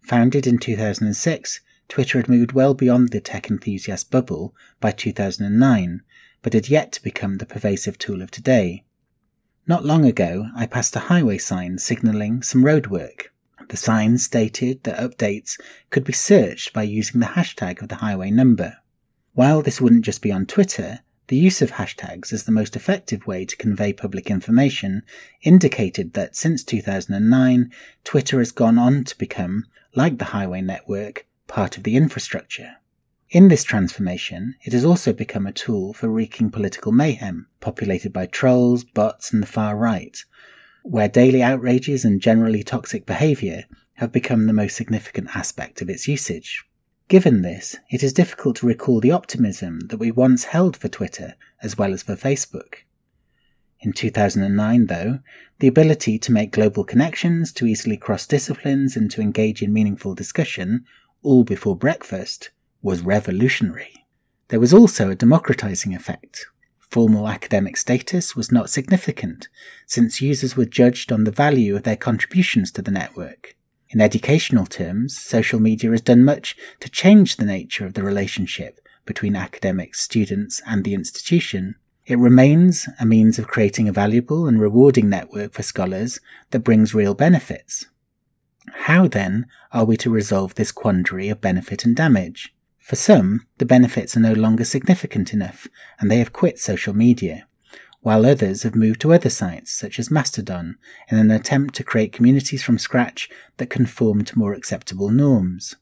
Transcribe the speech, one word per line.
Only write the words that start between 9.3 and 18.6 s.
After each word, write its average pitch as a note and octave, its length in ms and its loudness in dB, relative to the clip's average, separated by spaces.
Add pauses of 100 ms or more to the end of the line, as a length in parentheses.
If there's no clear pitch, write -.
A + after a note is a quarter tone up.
Not E3+ 180 0
long D3+ 220 2
ago, G2+ 500 0
I A#2 120 -4
passed - 280 -4
a - 40 -2
highway C3+ 400 0
sign F2+ 400 -8
signalling A2+ 640 -2
some B2+ 200 2
roadwork. A#2 680 -2 (400)
The - 80 -10
sign A2+ 420 2
stated B2 640 -4
that - 160 -8
updates A2 600 -6 (300)
could C3 140 -2
be C3 100 -6
searched - 580 2
by A2 120 -4
using G#2+ 360 -2
the A2+ 60 2
hashtag - 560 -6
of G#2 60 -14
the - 80 -12
highway G2 340 -6
number. A#2 480 2 (560)